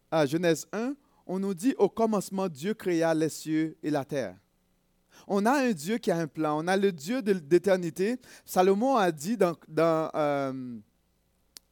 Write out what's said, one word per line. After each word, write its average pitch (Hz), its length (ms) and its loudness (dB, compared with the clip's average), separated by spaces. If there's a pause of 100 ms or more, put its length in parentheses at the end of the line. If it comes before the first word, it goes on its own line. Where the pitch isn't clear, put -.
(140)
euh, 156 120 4
Genèse 165 460 0
un, 240 220 -4 (320)
on 185 120 -4
nous 196 160 -2
dit, « 196 240 0
Au 196 100 6
commencement, 190 600 -2
Dieu 165 260 -4
créa 165 400 0
les 156 140 2
cieux 156 540 -4
et 151 80 -4
la 143 140 -2
terre. » 107 320 -6 (880)
On 202 180 0
a 240 80 4
un 262 200 2
Dieu 180 260 -4
qui - 120 -2
a 170 60 2
un 165 100 -2
plan, 151 320 -2
on 160 80 -4
a 190 100 2
le 202 160 2
Dieu 175 280 -4
de, 202 140 2
d'éternité. 180 840 2 (280)
Salomon 202 520 2
a 185 160 2
dit 160 240 -6
dans, 180 180 2 (140)
dans, 160 460 2
euh, 135 640 -2 (920)